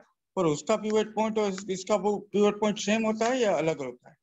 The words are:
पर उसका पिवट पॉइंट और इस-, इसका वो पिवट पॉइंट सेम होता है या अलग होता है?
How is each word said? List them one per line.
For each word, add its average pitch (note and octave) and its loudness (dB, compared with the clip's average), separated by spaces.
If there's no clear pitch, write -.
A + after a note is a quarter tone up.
पर F#3 2
उसका D#3 0
पिवट G#3+ -2
पॉइंट A3 0
और G#3 2
इस-, F#3+ -8
इसका F#3+ -2
वो G3+ 0
पिवट G#3 2
पॉइंट G#3+ 0
सेम A3 0
होता A3 0
है C4 0
या G3+ 2
अलग D#3 0
होता B2+ -10
है? - -20